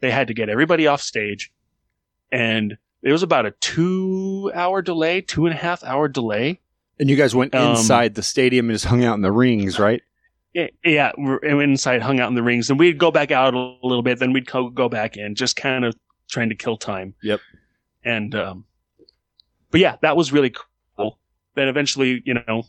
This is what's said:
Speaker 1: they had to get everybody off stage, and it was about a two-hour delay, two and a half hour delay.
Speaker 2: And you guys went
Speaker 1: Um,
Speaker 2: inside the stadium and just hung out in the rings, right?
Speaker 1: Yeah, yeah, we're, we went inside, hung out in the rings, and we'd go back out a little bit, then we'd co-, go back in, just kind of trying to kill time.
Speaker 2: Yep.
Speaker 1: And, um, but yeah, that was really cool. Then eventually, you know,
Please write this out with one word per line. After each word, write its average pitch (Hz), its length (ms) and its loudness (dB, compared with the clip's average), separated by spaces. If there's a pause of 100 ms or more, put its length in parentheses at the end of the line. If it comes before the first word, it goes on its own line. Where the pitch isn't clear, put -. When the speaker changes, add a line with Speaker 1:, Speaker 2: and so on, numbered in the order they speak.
Speaker 1:
they 131 100 0
had 127 160 0
to 120 60 -8
get 110 160 -4
everybody 160 380 2
off 143 140 2
stage, 104 500 -8 (800)
and 110 460 -2 (240)
it 135 100 0
was 170 120 2
about 156 220 2
a 101 140 -4
two-hour 190 1200 -2
delay, 170 400 -2
two 156 240 -2
and 165 100 0
a - 20 -8
half 175 260 -6
hour 139 240 -2
delay. 127 520 -2 (400)
Speaker 2:
And 139 100 2
you 135 60 4
guys 135 180 4
went 127 220 2
Speaker 1:
Um, 123 160 4
Speaker 2:
inside 117 440 4
the 110 80 -6
stadium 127 460 2
and 110 60 0
just 104 100 -4
hung 120 180 4
out 117 120 2
in 104 60 -2
the 95 100 2
rings, 107 480 2
right? 107 220 2 (520)
Speaker 1:
Yeah, 170 140 -2 (180)
yeah, 147 320 2
we're, 135 240 -2
we 151 120 0
went 143 180 2
inside, 127 300 0
hung 131 180 0
out 120 100 0
in 123 60 -2
the 117 80 0
rings, 120 260 0
and 139 100 2
we'd 165 180 4
go 160 140 4
back 147 200 0
out 131 220 4
a 127 40 -2 (260)
little 123 200 0
bit, 123 160 0
then 127 120 0
we'd 131 160 0
co-, 127 220 -4
go 123 200 -2
back 110 280 -6
in, 104 180 -8
just 123 200 -4
kind 131 300 -2
of 113 100 -2 (340)
trying 117 200 -4
to 107 60 -4
kill 110 220 -6
time. 98 460 -10
Speaker 2:
Yep. 104 160 -2 (640)
Speaker 1:
And, 110 320 -4
um, 95 300 -8 (1080)
but 165 80 2
yeah, 175 220 2
that 156 160 2
was 147 140 0
really 139 220 2 (440)
cool. 107 220 -6 (360)
Then 135 120 0
eventually, 131 580 -2
you 123 100 -2
know, 117 340 -4